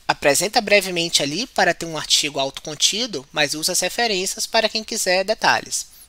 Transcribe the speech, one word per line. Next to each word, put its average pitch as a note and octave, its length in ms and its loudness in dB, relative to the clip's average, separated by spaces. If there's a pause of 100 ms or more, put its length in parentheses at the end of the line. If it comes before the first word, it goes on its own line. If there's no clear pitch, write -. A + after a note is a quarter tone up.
apresenta D#3 540 2
brevemente F#3 600 2
ali D#3 260 -4
para F3+ 260 2
ter - 120 -10
um E3 120 -8
artigo D3 420 0
autocontido, D3+ 960 -2
mas D3 200 0
usa D#3 200 -2
as F3+ 80 0
referências G3 680 -2
para A3 220 2
quem A3 160 -8
quiser F#3+ 400 0
detalhes, D#3+ 640 0 (220)